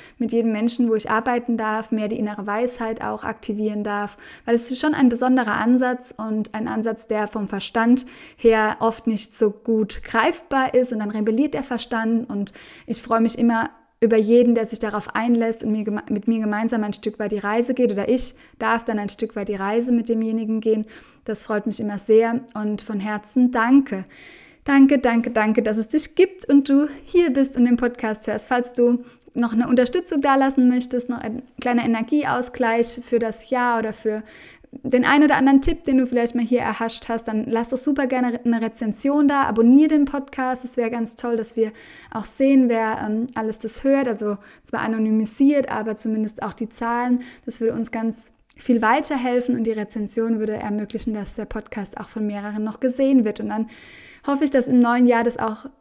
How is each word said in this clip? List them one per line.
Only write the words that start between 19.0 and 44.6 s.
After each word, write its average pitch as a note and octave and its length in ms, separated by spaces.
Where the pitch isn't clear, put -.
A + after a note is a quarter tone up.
Stück - 280
weit G3+ 120
die G#3 60
Reise G#3+ 360
mit A#3 200
demjenigen A3 500
gehen. A3 240
Das - 220
freut G#3 200
mich G#3+ 140
immer G#3 160
sehr A3+ 440
und G#3+ 300
von G#3 180
Herzen G#3+ 500
danke. A#3+ 540
Danke, C#4 340
danke, A#3 320
danke, A3 320
dass G#3+ 140
es A3 100
dich - 300
gibt - 280
und C#4 240
du C#4+ 200
hier F4 280
bist C4+ 240
und A#3+ 100
den A#3+ 100
Podcast A#3 500
hörst. G#3+ 220
Falls B3 240
du A#3+ 320
noch A#3 200
eine A3+ 160
Unterstützung B3+ 520
dalassen C4+ 480
möchtest, B3 400
noch A#3+ 120
ein A3 220
kleiner A#3+ 240
Energieausgleich A#3 1200
für A#3 140
das A3 300
Jahr B3 280
oder A3 140
für G#3+ 320
den - 320
ein - 180
oder C#4+ 140
anderen C4+ 260
Tipp, E4 220
den C4 140
du B3+ 80
vielleicht A#3+ 280
mal A#3+ 100
hier A#3 180
erhascht A3+ 460
hast, A3+ 200
dann G#3+ 160
lass A3+ 240
doch C4 80
super C#4 320
gerne B3 360
eine A#3 160
Rezension B3+ 680
da, C#4 160
abonnier A#3+ 420
den D4+ 180
Podcast. C4 600
Es B3 120
wäre A#3 140
ganz A#3 240
toll, A#3+ 220
dass G#3+ 180
wir A3 160
auch A3 120
sehen, C4+ 440
wer, A3+ 380
ähm, A3 300
alles A3 240
das - 240
hört. C4+ 240
Also G#3 280